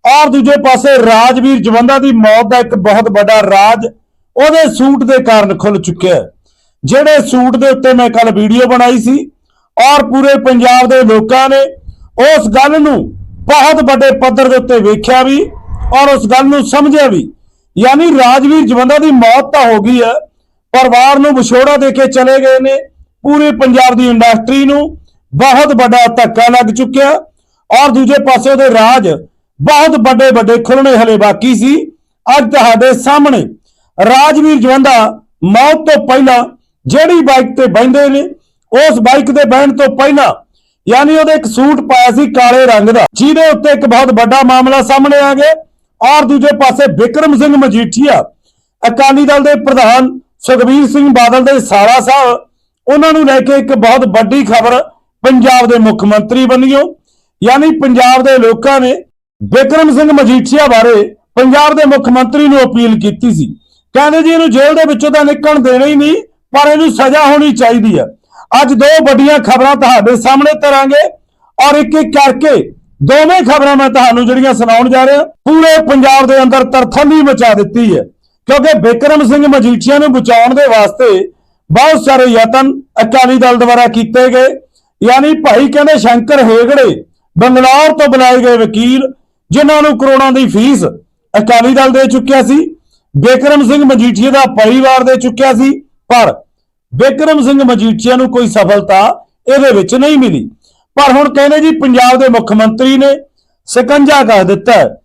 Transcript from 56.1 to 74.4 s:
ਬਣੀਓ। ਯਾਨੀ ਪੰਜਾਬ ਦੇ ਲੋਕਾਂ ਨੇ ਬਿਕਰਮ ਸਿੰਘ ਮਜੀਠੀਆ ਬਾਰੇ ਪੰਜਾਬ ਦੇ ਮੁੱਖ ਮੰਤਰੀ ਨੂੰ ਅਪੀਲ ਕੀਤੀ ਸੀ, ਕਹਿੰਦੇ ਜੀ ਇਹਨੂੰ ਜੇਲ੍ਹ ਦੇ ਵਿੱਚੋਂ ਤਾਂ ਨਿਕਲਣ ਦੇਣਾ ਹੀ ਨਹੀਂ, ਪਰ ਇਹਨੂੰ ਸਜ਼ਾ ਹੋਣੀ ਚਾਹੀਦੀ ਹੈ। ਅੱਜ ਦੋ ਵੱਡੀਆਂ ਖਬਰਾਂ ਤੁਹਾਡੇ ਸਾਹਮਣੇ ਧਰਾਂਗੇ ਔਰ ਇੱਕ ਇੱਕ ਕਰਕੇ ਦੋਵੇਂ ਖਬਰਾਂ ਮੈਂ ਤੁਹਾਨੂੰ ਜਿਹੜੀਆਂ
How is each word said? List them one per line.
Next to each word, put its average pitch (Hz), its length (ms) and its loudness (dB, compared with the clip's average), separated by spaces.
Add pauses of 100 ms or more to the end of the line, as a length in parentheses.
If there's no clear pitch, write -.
ਬਣੀਓ। 262 360 -2 (600)
ਯਾਨੀ 269 280 0 (100)
ਪੰਜਾਬ 254 440 2
ਦੇ 269 140 2
ਲੋਕਾਂ 233 420 0
ਨੇ 254 140 -2 (480)
ਬਿਕਰਮ 269 560 0
ਸਿੰਘ 302 140 2
ਮਜੀਠੀਆ 277 560 0
ਬਾਰੇ 233 360 2 (320)
ਪੰਜਾਬ 285 380 2
ਦੇ 302 120 0
ਮੁੱਖ 277 240 0
ਮੰਤਰੀ 254 380 0
ਨੂੰ 277 140 2
ਅਪੀਲ 233 380 0
ਕੀਤੀ 214 340 -4
ਸੀ, 156 120 -4 (500)
ਕਹਿੰਦੇ 302 260 0
ਜੀ 320 80 0
ਇਹਨੂੰ 330 220 0
ਜੇਲ੍ਹ 285 240 0
ਦੇ 320 120 0
ਵਿੱਚੋਂ 294 240 -4
ਤਾਂ 294 140 0
ਨਿਕਲਣ 294 340 -2
ਦੇਣਾ 254 260 0
ਹੀ 294 100 -2
ਨਹੀਂ, 294 200 0 (360)
ਪਰ 285 160 0
ਇਹਨੂੰ 302 240 0
ਸਜ਼ਾ 277 340 0
ਹੋਣੀ 294 300 0
ਚਾਹੀਦੀ 226 440 0
ਹੈ। 117 60 -4 (560)
ਅੱਜ 269 120 0
ਦੋ 254 120 0 (200)
ਵੱਡੀਆਂ 277 340 2
ਖਬਰਾਂ 254 360 0
ਤੁਹਾਡੇ 247 400 0
ਸਾਹਮਣੇ 277 440 0
ਧਰਾਂਗੇ 277 420 0 (560)
ਔਰ 285 180 2
ਇੱਕ 302 200 -4
ਇੱਕ 311 200 -4
ਕਰਕੇ 277 360 0 (520)
ਦੋਵੇਂ 311 380 2
ਖਬਰਾਂ 277 340 0
ਮੈਂ 269 140 0
ਤੁਹਾਨੂੰ 247 380 0
ਜਿਹੜੀਆਂ 254 260 0